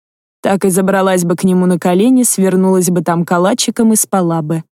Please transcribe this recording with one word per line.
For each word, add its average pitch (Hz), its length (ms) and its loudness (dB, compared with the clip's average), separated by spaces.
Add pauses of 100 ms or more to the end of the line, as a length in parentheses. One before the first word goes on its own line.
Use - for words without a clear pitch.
(420)
Так 196 240 -2
и 196 40 2
забралась 190 560 0
бы 175 100 0
к - 80 -4
нему 180 240 2
на 180 100 2
колени, 214 460 2
свернулась 190 680 0
бы 175 140 -2
там 170 220 -2
калачиком 220 680 0
и - 20 2
спала 170 460 -2
бы. 160 220 -6 (160)